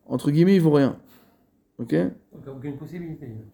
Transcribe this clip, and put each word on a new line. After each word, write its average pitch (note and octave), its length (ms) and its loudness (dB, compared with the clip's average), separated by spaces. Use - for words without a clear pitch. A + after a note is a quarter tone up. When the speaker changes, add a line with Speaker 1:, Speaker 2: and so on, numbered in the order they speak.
Speaker 1:
entre B2+ 240 -4
guillemets, E3+ 260 6
il F3+ 60 4
vaut D#3+ 100 4
rien. C#3 260 2
Ok ? A#2 160 -4
Speaker 2:
Donc, D#3 640 -6
aucune C3+ 200 -12
possibilité, D#3 500 -14